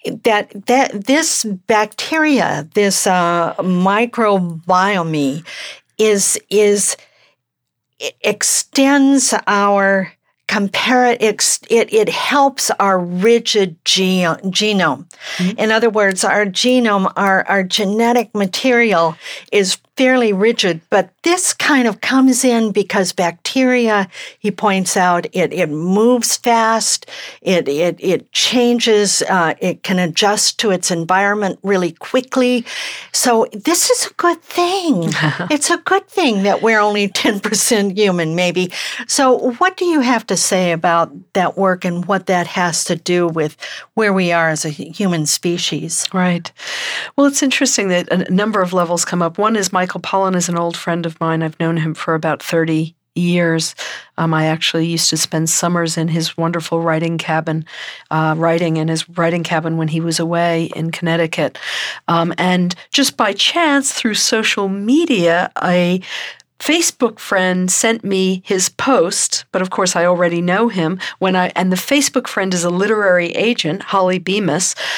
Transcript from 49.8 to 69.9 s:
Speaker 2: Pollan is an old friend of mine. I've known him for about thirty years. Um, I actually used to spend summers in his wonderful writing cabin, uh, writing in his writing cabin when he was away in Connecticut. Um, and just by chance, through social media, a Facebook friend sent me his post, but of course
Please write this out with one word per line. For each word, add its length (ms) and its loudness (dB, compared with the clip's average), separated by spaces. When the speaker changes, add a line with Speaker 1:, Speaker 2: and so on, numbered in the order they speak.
Speaker 2:
Pollan 360 0
is 120 0
an 100 -4
old 180 -2
friend 300 -4
of 140 -8
mine. 220 0
I've 180 -6
known 180 0
him 160 -2
for 200 -4
about 280 -2
thirty 520 0
years. 600 0
Um, 160 0
I 100 0
actually 420 -2
used 220 -2
to 80 0
spend 320 -2
summers 480 -2
in 120 -2
his 280 -2
wonderful 460 -2
writing 340 0
cabin, 480 -4
uh, 260 0
writing 400 0
in 120 -2
his 200 -4
writing 340 -2
cabin 360 -2
when 100 -2
he 120 -2
was 200 -2
away 560 0
in 140 -4
Connecticut. 640 -2
Um, 280 0
and 380 0
just 260 0
by 160 0
chance, 640 0
through 200 -2
social 540 0
media, 800 2
a 400 2
Facebook 600 0
friend 520 0
sent 320 0
me 440 0
his 240 -2
post, 800 0
but 80 -2
of 80 -2
course 260 -2